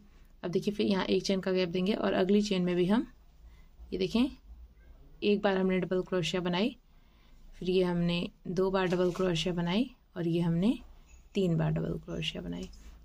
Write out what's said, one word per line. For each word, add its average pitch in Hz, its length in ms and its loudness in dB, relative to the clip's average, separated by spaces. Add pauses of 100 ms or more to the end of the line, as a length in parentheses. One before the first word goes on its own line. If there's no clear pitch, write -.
(440)
अब 175 80 -6
देखिए, 202 220 0
फिर 214 120 0
यहाँ 202 200 2
एक 190 180 2
चेन 190 160 0
का 190 120 -2
गैप 185 180 2
देंगे 185 240 0
और 190 220 0
अगली 196 260 4
चेन 196 200 0
में 180 140 0
भी 175 100 2
हम, 220 200 2 (760)
ये - 160 -8
देखें, 214 260 0 (1000)
एक 208 180 4
बार 196 160 2
हमने 185 220 2
डबल 185 240 -2
क्रोशिया 180 380 -2
बनाई, 180 340 0 (760)
फिर - 180 -8
ये 185 140 4
हमने 175 460 0 (200)
दो 185 220 2
बार 190 160 2
डबल 180 240 2
क्रोशिया 180 420 0
बनाई 175 360 0 (280)
और 170 100 -2
ये 170 140 2
हमने 175 360 2 (560)
तीन 175 240 2
बार 156 140 0
डबल 160 280 -4
क्रोशिया 170 420 -8
बनाई। 175 280 -10 (360)